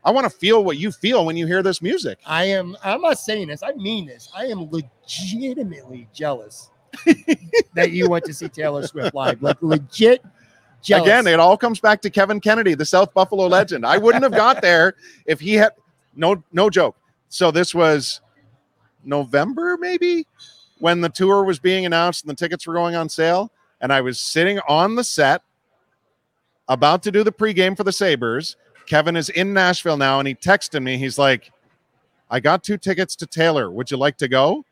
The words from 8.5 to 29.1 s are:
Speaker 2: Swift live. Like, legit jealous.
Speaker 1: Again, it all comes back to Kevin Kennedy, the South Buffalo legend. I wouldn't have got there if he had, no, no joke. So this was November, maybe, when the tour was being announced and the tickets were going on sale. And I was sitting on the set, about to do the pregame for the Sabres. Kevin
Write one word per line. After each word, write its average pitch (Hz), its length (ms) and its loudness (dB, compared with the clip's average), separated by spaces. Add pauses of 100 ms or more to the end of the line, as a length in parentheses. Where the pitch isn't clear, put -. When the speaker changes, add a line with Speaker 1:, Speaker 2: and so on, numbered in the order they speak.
Speaker 2:
Swift 147 280 -6
live. 131 280 -4
Like, 170 180 -2
legit 160 640 2 (580)
jealous. 190 240 4
Speaker 1:
Again, 220 200 4
it 165 140 4
all 185 160 6
comes 233 240 -2
back 214 220 2
to 196 80 -4
Kevin 202 300 0
Kennedy, 208 340 2
the 147 100 -4
South 190 300 2
Buffalo 190 340 2
legend. 180 380 0
I 160 120 2
wouldn't 233 260 4
have 240 80 0
got 240 300 2
there 175 320 4 (320)
if 156 140 -2
he 202 140 -2
had, 214 160 4 (460)
no, 165 260 0 (100)
no 190 180 2
joke. 165 260 0 (320)
So 175 220 2
this 170 240 -2
was 156 460 0 (840)
November, 147 720 -2
maybe, 349 480 -2 (520)
when 175 220 0
the 170 80 0
tour 196 360 2
was 180 140 -2
being 185 280 0
announced 170 380 0
and 151 60 -12
the 143 60 -8
tickets 170 300 -8
were 165 80 -8
going 170 200 -2
on 165 140 -4
sale. 175 420 0 (300)
And 127 120 -2
I 135 80 2
was 127 200 -6
sitting 196 480 -2
on 175 260 2
the 240 100 -4
set, 147 380 0 (1300)
about 147 340 2
to 208 80 -4
do 208 140 2
the 214 80 0
pregame 190 440 0
for 202 80 -6
the 190 80 0
Sabres. 139 640 -2 (300)
Kevin 156 300 2